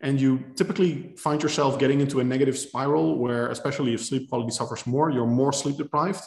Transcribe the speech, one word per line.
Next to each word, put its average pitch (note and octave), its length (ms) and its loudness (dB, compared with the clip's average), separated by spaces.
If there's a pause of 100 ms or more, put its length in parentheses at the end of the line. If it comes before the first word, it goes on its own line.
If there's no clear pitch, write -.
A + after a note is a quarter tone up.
And C#3 160 0
you C3 240 2 (140)
typically F3+ 600 0
find D3+ 240 -2
yourself D3 360 0
getting C#3 220 4
into C3+ 200 0
a B2 40 2
negative C3 320 4
spiral D3 600 0
where, A#2+ 320 0
especially C3+ 420 -2
if A2 100 -2
sleep C3 280 -4
quality A#2 200 -2
suffers A#2 360 -6
more, C#3+ 240 2
you're B2 160 0
more B2+ 260 2
sleep C#3 240 -2
deprived. D#3+ 500 -4